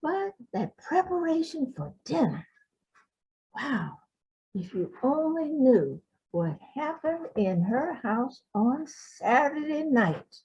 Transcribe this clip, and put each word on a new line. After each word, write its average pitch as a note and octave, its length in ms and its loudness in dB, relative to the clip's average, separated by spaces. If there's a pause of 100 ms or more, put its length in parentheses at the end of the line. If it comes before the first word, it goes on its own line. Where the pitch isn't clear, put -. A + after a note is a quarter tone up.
But G4 320 -2 (180)
that - 260 -4
preparation E4 960 -2
for - 200 -8 (100)
dinner, D#3+ 440 -2 (1080)
wow, A3 440 -4 (540)
if F#3 200 -8
you F3+ 200 -4 (100)
only D#4 460 0
knew A#3 520 4 (300)
what E3 280 -2 (140)
happened D#4+ 640 -4
in F#3 260 2
her B3 320 0
house A#3 480 -4 (140)
on B3 320 2
Saturday D4 960 0
night. A#3 600 0